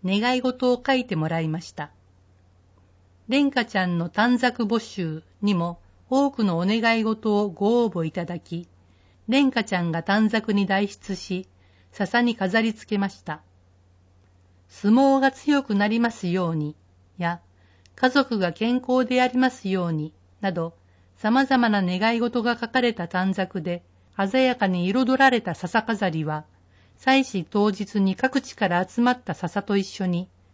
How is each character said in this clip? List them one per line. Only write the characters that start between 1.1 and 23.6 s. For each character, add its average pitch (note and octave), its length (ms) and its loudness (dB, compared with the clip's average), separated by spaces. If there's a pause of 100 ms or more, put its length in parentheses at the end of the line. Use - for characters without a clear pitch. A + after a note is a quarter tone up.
も D#3 120 -2
ら E3 120 -2
い D#3+ 80 -2
ま D#3+ 120 -4
し - 120 -18
た。 - 180 -12 (1400)
蓮 C#4 220 2
華 A#3+ 160 -2
ち G#3+ 120 -4
ゃ F#3 60 0
ん F3 140 -2
の E3+ 100 -4
短 A#3+ 300 2
冊 B3 240 0
募 A3 160 0
集 E3 440 -8 (200)
に G3+ 120 2
も E3+ 240 -4 (320)
多 C#4 200 2
く A#3+ 140 -2
の F3+ 120 2
お E3+ 100 0
願 A3+ 320 2
い A3+ 40 0
事 A3 400 0
を G#3 80 -2
ご A3 340 2
応 A3 60 0
募 E3 160 -4
い D#3 60 -6
た F3 120 -4
だ F3 140 -8
き、 E3+ 300 -12 (600)
蓮 C4 220 4
華 A#3 140 -2
ち G#3+ 120 -4
ゃ F3 60 0
ん E3+ 100 -2
が E3 100 -2
短 G#3+ 280 2
冊 A3 240 0
に G3+ 120 2
代 G3 200 0
筆 - 280 -8
し、 F#3 320 -8 (460)
笹 A3 300 -2
に A#3+ 120 2
飾 G3 280 0
り A3 100 0
付 - 160 -14
け G#3 100 -2
ま G3 120 -2
し - 100 -20
た。 D#3 220 -12 (1300)
「相 - 260 0
撲 C4+ 260 4
が C4+ 100 4
強 C#4+ 320 0
く A3 120 -4
な G3+ 120 2
り A3+ 140 0
ま A#3 100 0
す F#3+ 180 -8
よ F3 220 -2
う E3 60 -4
に」 D3+ 180 -6 (440)
や、 E3+ 220 -4 (560)
「家 B3+ 120 0
族 B3+ 300 0
が F3 140 0
健 A#3+ 340 -2
康 B3+ 180 2
で B3 160 0
あ B3+ 80 2
り B3 80 -4
ま B3+ 140 2
す A3+ 180 -10
よ F#3 200 0
う E3 40 -2
に」 D#3 220 -6 (260)
な G3 120 -2
ど、 E3 200 -6 (440)
様 A#3+ 280 2
々 B3+ 240 2
な G#3 140 2
願 F#3 340 0
い A3+ 40 0
事 A#3+ 220 0
が A#3 160 0
書 A#3 100 -6
か B3+ 120 0
れ A#3+ 140 0
た F3 140 -6
短 F#3 260 0
冊 F#3 260 -4